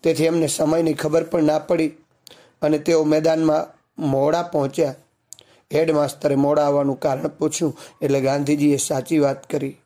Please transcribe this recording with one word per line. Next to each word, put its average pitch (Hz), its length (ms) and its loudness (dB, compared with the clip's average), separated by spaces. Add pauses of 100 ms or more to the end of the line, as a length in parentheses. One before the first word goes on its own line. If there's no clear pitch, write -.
તેથી 165 200 0
એમને 165 240 2
સમયની 160 460 0
ખબર 156 300 0
પણ 165 200 0
ના 151 160 2
પડી 160 320 -2 (680)
અને 151 160 2
તેઓ 156 260 2
મેદાનમાં 156 760 2 (240)
મોડા 143 400 0
પહોંચ્યા. 143 540 -2 (800)
હેડમાસ્તરે 151 640 0
મોડા 147 300 2
આવવાનું 143 340 0
કારણ 143 280 -2
પૂછ્યું 147 520 -4 (220)
એટલે 139 200 0
ગાંધીજીએ 143 560 2
સાચી 147 420 -2
વાત 135 300 -2
કરી 139 360 -6